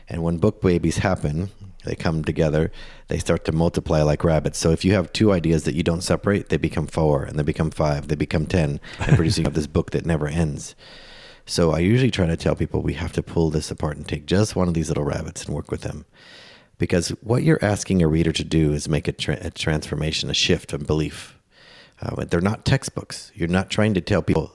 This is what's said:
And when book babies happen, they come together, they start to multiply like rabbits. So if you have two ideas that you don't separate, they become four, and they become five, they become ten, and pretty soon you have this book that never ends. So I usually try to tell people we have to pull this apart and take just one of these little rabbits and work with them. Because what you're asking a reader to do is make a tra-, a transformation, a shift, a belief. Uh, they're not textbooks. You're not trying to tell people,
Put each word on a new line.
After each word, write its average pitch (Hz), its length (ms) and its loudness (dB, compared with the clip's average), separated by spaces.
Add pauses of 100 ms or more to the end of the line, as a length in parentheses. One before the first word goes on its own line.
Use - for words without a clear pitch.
And 82 160 -6
when 85 140 0
book 104 240 0
babies 82 380 2
happen, 90 500 -2 (340)
they 80 120 -4
come 80 280 -2
together, 78 480 0 (380)
they - 100 -2
start - 260 -2
to - 60 -2
multiply 85 520 2
like 76 200 2
rabbits. 78 340 2
So 82 140 2
if 80 140 0
you 95 80 4
have 90 180 0
two 107 220 4
ideas 80 320 2
that 64 100 -2
you 85 80 0
don't 85 180 0
separate, 95 460 0
they - 80 0
become 78 320 -2
four, 73 360 2
and 71 140 -8
they 76 60 -2
become 78 280 -2
five, 73 360 0
they 76 80 -2
become 78 300 -2
ten, 73 340 0 (200)
and - 180 4
pretty 80 140 2
soon 82 120 0
you 78 40 2
have 73 80 -2
this 78 120 -2
book - 240 0
that - 140 -2
never 76 220 0
ends. 76 460 -2 (720)
So 82 280 2
I 76 60 0
usually 117 320 4
try 92 160 0
to 82 100 0
tell 73 180 0
people - 260 -2
we 78 120 -2
have 82 200 -6
to - 100 -2
pull 82 260 0
this 76 200 -2
apart 73 280 -6
and 73 100 -12
take 76 180 -6
just 104 300 0
one 92 140 2
of 85 40 0
these 80 140 0
little 73 160 -2
rabbits 80 400 -6
and 76 100 -8
work 80 160 -8
with 73 120 -6
them. 76 240 -10 (720)
Because 87 320 2 (120)
what 117 220 0
you're 156 200 4
asking 98 380 2
a 80 60 6
reader 80 240 4
to - 120 -2
do 80 300 2
is 71 160 -2
make 73 180 0
a - 40 0
tra-, - 300 -4
a 82 100 -6
transformation, 78 800 -4
a 71 40 -2
shift, - 400 0
a 76 40 -6
belief. 76 600 -4 (640)
Uh, - 240 -6
they're 85 160 0
not 101 240 -2
textbooks. - 720 -4
You're 85 120 -2
not 92 220 0
trying 107 240 2
to 90 80 2
tell 90 200 2
people, 78 340 0